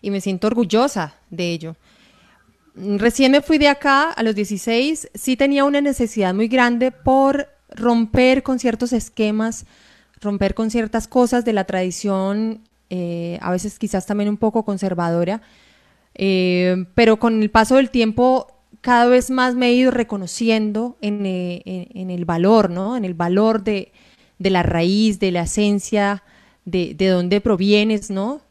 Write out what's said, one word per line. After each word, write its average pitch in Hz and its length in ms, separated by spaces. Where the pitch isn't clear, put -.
y 208 80
me 196 120
siento 190 260
orgullosa 220 680
de 175 220
ello. 160 240
Recién 214 580
me 277 100
fui 311 160
de 294 100
acá 285 440
a 277 120
los 220 100
dieciséis, 226 800
sí 254 220
tenía 277 300
una 285 160
necesidad 226 520
muy 220 140
grande 240 440
por 269 580
romper 233 720
con 262 160
ciertos 240 340
esquemas, 214 720
romper 202 320
con 220 180
ciertas 220 360
cosas 240 360
de 226 100
la 190 120
tradición, 196 960
eh, 170 520
a 180 100
veces 185 260
quizás 202 280
también 208 240
un 208 80
poco 220 260
conservadora, 175 760
eh, 185 680
pero 220 220
con 226 240
el 208 80
paso 226 260
del 262 140
tiempo 247 640
cada 240 260
vez 254 240
más 254 240
me 247 140
he 240 40
ido 254 160
reconociendo 220 1120
en, 208 240
eh, 180 400
en, 180 220
en 185 140
el 175 140
valor, 185 440
¿no? 190 260
En 226 100
el 180 100
valor 202 480
de, 202 280
de 185 140
la 180 100
raíz, 190 580
de 190 120
la 175 100
esencia, 202 800
de, 180 300
de 185 140
dónde 180 340
provienes, 208 680
¿no? 214 400